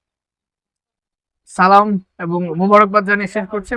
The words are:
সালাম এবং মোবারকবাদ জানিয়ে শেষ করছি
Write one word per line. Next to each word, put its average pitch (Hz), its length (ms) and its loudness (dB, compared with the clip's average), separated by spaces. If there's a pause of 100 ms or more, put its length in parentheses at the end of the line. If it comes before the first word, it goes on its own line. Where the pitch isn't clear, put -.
(1600)
সালাম 196 300 4 (380)
এবং 175 160 -4 (200)
মোবারকবাদ 208 500 2
জানিয়ে 202 240 -4
শেষ 202 180 -6
করছি 202 240 -8